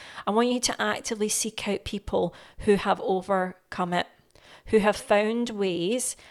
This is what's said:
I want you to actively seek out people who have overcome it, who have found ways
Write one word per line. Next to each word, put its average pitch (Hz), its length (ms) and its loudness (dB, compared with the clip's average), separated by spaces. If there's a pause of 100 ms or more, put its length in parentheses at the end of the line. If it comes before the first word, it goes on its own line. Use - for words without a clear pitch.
(260)
I 202 60 0
want 240 160 4
you 247 120 0
to - 220 -2
actively 214 460 -2
seek - 400 -4
out - 160 -4
people 190 500 -2 (260)
who 202 140 4
have 190 280 0
overcome 185 920 -2
it, 175 120 0 (600)
who 220 140 4
have 202 160 2
found 226 540 2
ways 196 680 -2 (140)